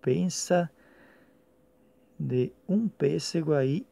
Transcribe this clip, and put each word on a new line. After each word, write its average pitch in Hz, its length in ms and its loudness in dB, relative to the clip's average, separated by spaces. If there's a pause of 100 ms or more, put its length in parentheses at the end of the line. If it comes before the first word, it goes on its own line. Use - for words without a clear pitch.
Pensa 175 680 0 (1500)
de 127 320 0 (160)
um 208 220 0
pêssego 151 640 -2
aí 143 400 0